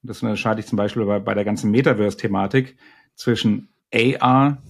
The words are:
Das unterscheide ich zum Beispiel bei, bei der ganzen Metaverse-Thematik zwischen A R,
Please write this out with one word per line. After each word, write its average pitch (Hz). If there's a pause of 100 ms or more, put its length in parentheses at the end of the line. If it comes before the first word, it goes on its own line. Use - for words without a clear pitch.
Das -
unterscheide 110
ich 107
zum 113
Beispiel 104
bei, 101
bei 101
der 101
ganzen 104
Metaverse-Thematik 104 (380)
zwischen 110 (240)
A 117
R, 131